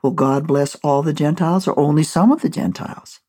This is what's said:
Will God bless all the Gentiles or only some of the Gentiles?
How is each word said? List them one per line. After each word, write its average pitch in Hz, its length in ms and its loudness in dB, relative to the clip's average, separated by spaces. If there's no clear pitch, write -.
Will 135 80 2
God 143 360 0
bless 143 300 0
all 143 260 0
the 160 100 0
Gentiles 180 540 0
or - 120 0
only 147 240 2
some 180 280 2
of 320 120 0
the - 60 -2
Gentiles? - 800 -8